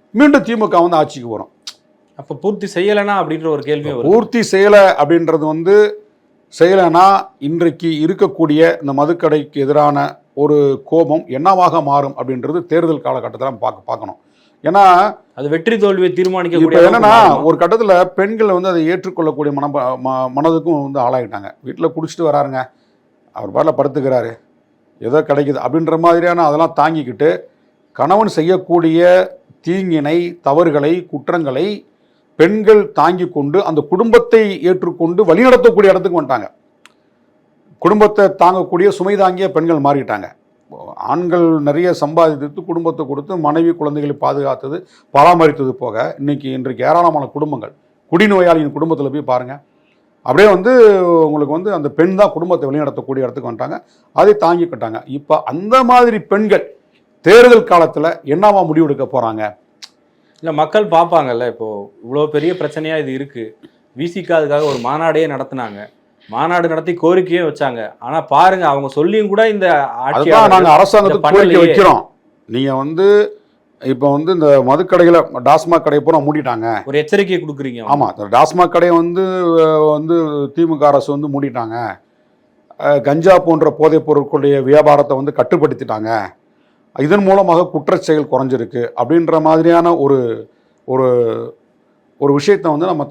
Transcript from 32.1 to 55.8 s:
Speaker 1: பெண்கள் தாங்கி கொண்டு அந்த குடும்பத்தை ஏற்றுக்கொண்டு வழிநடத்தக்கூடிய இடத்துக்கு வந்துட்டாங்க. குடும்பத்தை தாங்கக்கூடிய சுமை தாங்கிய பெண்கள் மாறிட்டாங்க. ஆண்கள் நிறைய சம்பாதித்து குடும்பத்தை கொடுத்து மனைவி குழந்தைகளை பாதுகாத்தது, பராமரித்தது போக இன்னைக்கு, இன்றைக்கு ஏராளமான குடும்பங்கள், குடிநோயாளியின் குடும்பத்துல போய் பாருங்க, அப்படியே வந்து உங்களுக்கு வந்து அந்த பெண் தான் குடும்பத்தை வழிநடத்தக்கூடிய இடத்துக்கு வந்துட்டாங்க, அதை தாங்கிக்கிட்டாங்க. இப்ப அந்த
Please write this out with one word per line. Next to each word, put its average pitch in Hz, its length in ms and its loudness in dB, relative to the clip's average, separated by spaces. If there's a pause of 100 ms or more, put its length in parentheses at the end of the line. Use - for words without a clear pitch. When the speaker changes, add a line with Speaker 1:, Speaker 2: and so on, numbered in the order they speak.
Speaker 1:
பெண்கள் 208 420 4 (160)
தாங்கி 175 280 0 (100)
கொண்டு 143 300 -2
அந்த 156 140 -4 (120)
குடும்பத்தை 226 500 2 (280)
ஏற்றுக்கொண்டு 175 600 -2
வழிநடத்தக்கூடிய 208 640 4
இடத்துக்கு 175 260 -2
வந்துட்டாங்க. 123 280 -4 (1300)
குடும்பத்தை 208 440 4 (160)
தாங்கக்கூடிய 180 460 2 (100)
சுமை 190 180 -2
தாங்கிய 185 400 0
பெண்கள் 160 300 0
மாறிட்டாங்க. 110 420 -4 (840)
ஆண்கள் 170 340 0 (220)
நிறைய 156 260 0
சம்பாதித்து 156 760 -2
குடும்பத்தை 165 360 -6
கொடுத்து 143 280 -10 (140)
மனைவி 165 260 0
குழந்தைகளை 147 500 -6
பாதுகாத்தது, 139 540 -6 (360)
பராமரித்தது 147 600 4 (100)
போக 110 120 -8 (240)
இன்னைக்கு, 139 320 -6
இன்றைக்கு 123 320 -8
ஏராளமான 156 420 0 (100)
குடும்பங்கள், 143 380 -8 (380)
குடிநோயாளியின் 175 640 2
குடும்பத்துல 143 360 -4
போய் 143 200 -8
பாருங்க, 127 220 -6 (720)
அப்படியே 151 300 4
வந்து 185 160 0 (540)
உங்களுக்கு 147 320 -2
வந்து 190 160 -6
அந்த 147 160 -4 (100)
பெண் 185 200 0
தான் 202 160 2
குடும்பத்தை 170 340 -4
வழிநடத்தக்கூடிய 135 560 -6
இடத்துக்கு 120 240 -10
வந்துட்டாங்க, 127 280 -10 (380)
அதை 185 180 6 (120)
தாங்கிக்கிட்டாங்க. 165 540 -4 (200)
இப்ப 151 240 -2 (100)
அந்த 208 300 0